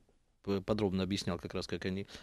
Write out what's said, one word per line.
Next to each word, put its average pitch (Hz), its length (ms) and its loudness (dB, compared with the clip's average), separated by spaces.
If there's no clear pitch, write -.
п-, 98 200 2
подробно 98 420 2
объяснял 92 340 0
как - 160 -8
раз, 92 140 -4
как - 180 -4
они 98 220 -2